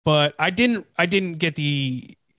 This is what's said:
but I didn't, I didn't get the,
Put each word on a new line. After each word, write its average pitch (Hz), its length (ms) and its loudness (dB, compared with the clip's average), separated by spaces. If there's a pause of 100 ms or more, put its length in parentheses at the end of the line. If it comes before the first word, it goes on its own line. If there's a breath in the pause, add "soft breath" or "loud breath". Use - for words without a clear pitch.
but 147 340 2
I 165 120 0
didn't, 185 360 0 (120)
I 175 80 2
didn't 180 320 -2
get 160 160 -2
the, 139 600 -4 (240)